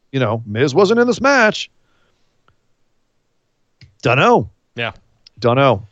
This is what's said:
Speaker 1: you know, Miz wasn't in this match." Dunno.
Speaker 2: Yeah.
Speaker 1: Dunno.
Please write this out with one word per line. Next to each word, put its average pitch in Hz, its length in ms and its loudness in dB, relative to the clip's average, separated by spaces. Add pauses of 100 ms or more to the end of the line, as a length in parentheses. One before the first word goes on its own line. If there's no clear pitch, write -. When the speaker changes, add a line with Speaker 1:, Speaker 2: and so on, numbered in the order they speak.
(120)
Speaker 1:
you 135 80 -4
know, 113 260 -2
Miz 120 280 -2
wasn't 202 240 2
in 240 80 2
this 240 140 -4
match." 240 480 0 (2250)
Dunno. 143 460 2 (260)
Speaker 2:
Yeah. 117 180 -8 (460)
Speaker 1:
Dunno. 120 540 0